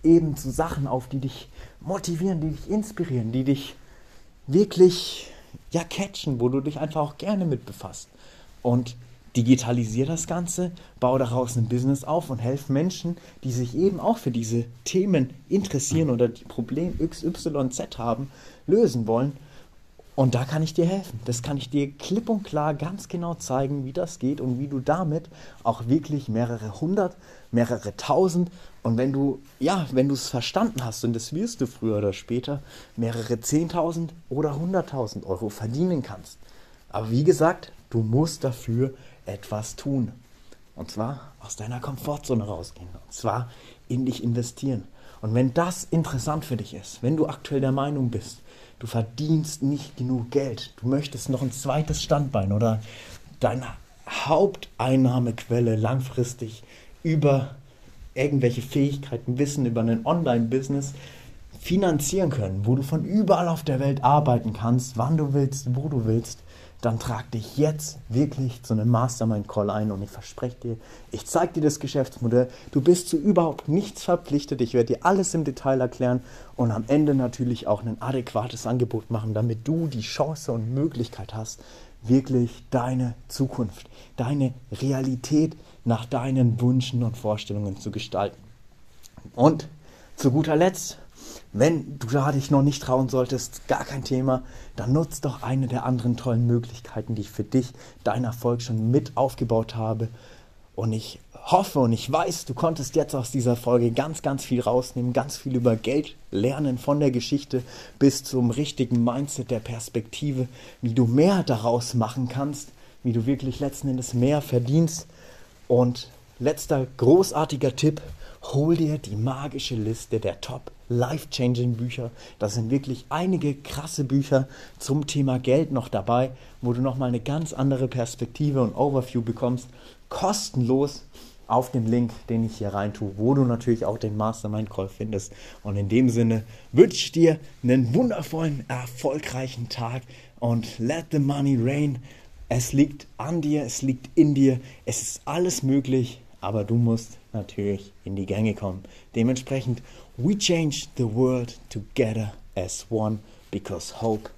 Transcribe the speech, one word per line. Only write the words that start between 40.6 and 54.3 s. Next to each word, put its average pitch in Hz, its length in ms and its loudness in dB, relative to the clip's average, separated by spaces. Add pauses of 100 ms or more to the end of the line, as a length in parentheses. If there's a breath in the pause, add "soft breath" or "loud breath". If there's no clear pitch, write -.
Und - 160 -12
zwar 123 480 -8
aus - 160 -14
deiner 120 240 -8
Komfortzone 131 640 -4
rausgehen. 90 500 -10
Und - 200 -18
zwar 117 360 -4 (380 loud breath)
in 123 180 -2
dich 123 160 -2
investieren. 120 640 -2 (380 loud breath)
Und 110 120 -2
wenn 123 200 4
das 170 360 -2
interessant 151 540 -2
für 120 140 -4
dich 107 160 -8
ist, - 280 -14
wenn 139 140 2
du 156 120 2
aktuell 139 340 -4
der 135 100 2
Meinung 139 380 0
bist, - 300 -8 (400 loud breath)
du 117 80 -12
verdienst 151 760 -2
nicht 139 320 -2
genug 123 360 -2
Geld, 135 500 -2
du 120 80 -2
möchtest 139 400 -2
noch 131 120 0
ein 127 120 -2
zweites 147 500 -2
Standbein 131 480 2
oder 110 300 2 (580 loud breath)
deine 120 280 0 (420)
Haupteinnahmequelle 123 1700 2